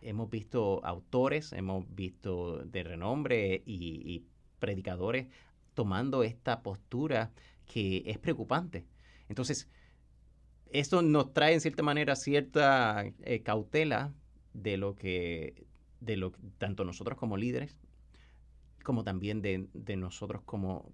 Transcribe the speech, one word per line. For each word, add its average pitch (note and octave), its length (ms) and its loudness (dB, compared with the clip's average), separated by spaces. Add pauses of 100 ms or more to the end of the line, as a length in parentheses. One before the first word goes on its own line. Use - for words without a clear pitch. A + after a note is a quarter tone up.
Hemos A2 280 -6
visto G#2+ 560 0
autores, C3 680 0
hemos F#2+ 400 -4
visto F2+ 720 -6
de F2+ 180 -6
renombre G2+ 840 0
y, E2+ 400 -6
y E2+ 200 -8 (340)
predicadores F#2+ 680 -2 (460)
tomando A#2+ 500 2
esta A#2 400 -2
postura A#2 680 -2 (340)
que F#2+ 400 0
es G#2 120 -4
preocupante. D3+ 680 -2 (440)
Entonces, B2+ 400 -4 (1040)
esto D3 300 4
nos D3+ 320 6
trae D3+ 200 6
en D#3+ 80 4
cierta D#3 200 -2
manera C#3+ 340 2
cierta, C3+ 880 4 (180)
eh, A2+ 180 0
cautela C3 720 0 (400)
de G#2 240 -2
lo G2 180 -2
que, F2 720 -4 (360)
de A2 160 -4
lo, F#2 160 -2 (240)
tanto G2 260 -2
nosotros F#2+ 340 -4
como A2 200 -2
líderes, B2 400 -4 (1080)
como A2+ 220 0
también G2+ 360 -2
de, F#2 320 0
de G#2 220 -6
nosotros G2 480 -6
como, F#2+ 500 -4